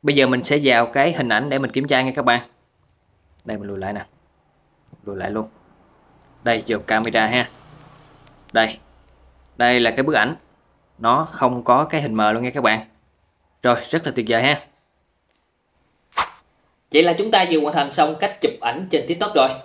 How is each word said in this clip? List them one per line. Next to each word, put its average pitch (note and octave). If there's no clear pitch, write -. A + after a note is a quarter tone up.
Bây C#3+
giờ C3+
mình B2+
sẽ D3
vào A#2+
cái C#3
hình C#3
ảnh A#2
để C#3
mình C3+
kiểm C3+
tra C3
nha C3
các C#3
bạn. A#2+
Đây A2
mình G2+
lùi G2
lại F#2+
nè. G2+
Lùi G2+
lại G2+
luôn. A2
Đây, A2+
vô A2
camera A2
ha. A#2+
Đây. A2
Đây B2
là A#2
cái C3+
bức D3+
ảnh. B2
Nó C3
không B2
có C3
cái D3+
hình C3
mờ G#2+
luôn A2+
nha B2+
các C3+
bạn. A2
Rồi, B2
rất E3
là C3
tuyệt A#2
vời A#2
ha. C#3+
Vậy D3+
là E3+
chúng G3
ta F#3+
vừa D#3
hoàn D3
thành C#3+
xong D#3
cách D3+
chụp D3
ảnh C3+
trên C#3+
TikTok -
rồi. C3+